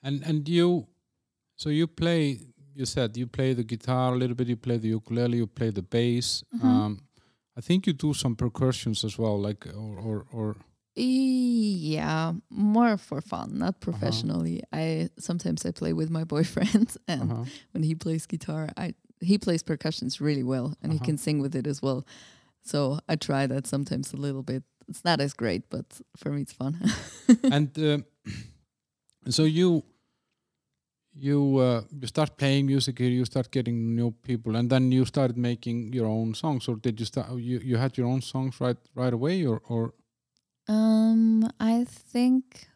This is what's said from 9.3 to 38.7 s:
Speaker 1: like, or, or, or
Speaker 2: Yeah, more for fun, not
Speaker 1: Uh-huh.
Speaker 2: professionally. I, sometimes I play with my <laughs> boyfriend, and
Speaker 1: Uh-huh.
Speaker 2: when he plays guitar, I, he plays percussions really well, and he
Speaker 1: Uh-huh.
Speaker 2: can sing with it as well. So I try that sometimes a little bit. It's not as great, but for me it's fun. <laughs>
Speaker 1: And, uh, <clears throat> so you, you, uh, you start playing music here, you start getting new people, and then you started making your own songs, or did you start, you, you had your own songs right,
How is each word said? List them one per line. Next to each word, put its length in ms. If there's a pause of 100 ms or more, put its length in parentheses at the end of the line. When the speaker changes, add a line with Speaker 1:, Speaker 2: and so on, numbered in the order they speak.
Speaker 1:
like, 280
or, 300
or, 360
or 220 (400)
Speaker 2:
Yeah, 1400 (160)
more 480
for 240
fun, 380
not 160
Speaker 1:
Uh-huh. 40 (120)
Speaker 2:
professionally. 720 (120)
I, 360 (100)
sometimes 460
I 60
play 220
with 160
my 140
<laughs> 120
boyfriend, 640 (100)
and 240
Speaker 1:
Uh-huh. 140 (260)
Speaker 2:
when 120
he 120
plays 300
guitar, 500
I, 200 (260)
he 160
plays 260
percussions 560
really 240
well, 380
and 100
he 60
Speaker 1:
Uh-huh. 80
Speaker 2:
can 120
sing 240
with 140
it 120
as 140
well. 240 (560)
So 460
I 80
try 320
that 200
sometimes 460
a 40
little 260
bit. 200 (260)
It's 160
not 160
as 120
great, 360
but 320 (160)
for 120
me 120
it's 120
fun. 220 (400)
<laughs> 280
Speaker 1:
And, 260 (100)
uh, 180 (680)
<clears throat> 640
so 160
you, 380 (1300)
you, 420
uh, 240 (180)
you 80
start 300
playing 280
music 340
here, 100
you 160
start 260
getting 440
new 160 (120)
people, 320
and 140
then 220
you 140
started 320
making 560
your 140
own 260
songs, 340
or 80
did 240
you 60
start, 220 (100)
you, 220
you 180
had 200
your 100
own 140
songs 380
right, 180 (180)